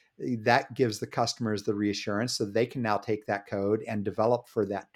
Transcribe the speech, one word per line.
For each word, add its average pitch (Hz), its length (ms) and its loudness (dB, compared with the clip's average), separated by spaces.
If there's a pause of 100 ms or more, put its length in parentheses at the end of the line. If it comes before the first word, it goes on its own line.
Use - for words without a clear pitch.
(180)
that 120 560 2
gives 110 260 2
the 120 80 -4
customers 117 560 -2
the 107 120 0
reassurance 104 640 -2
so 117 80 -2
they 110 200 2
can 127 160 -6
now 107 160 2
take 107 280 -4
that 101 220 -2
code 104 400 0
and 107 180 -4
develop 113 420 2
for 107 180 0
that 98 300 -4